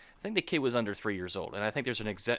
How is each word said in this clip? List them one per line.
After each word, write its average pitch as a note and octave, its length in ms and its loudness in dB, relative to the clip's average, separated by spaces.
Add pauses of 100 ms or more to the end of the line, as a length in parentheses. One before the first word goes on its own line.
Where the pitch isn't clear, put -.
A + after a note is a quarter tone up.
(200)
I - 20 -8
think G#3+ 140 -2
the F#3+ 60 6
kid D#3+ 180 2
was B2+ 160 2
under G#2 180 2
three G#2 220 0
years F2+ 180 -4
old, D#2+ 200 -4
and G2+ 100 -2
I G#2+ 80 2
think C#3 120 -2
there's A#2+ 160 -2
an A2 80 -4
exe-, G2+ 200 -2 (100)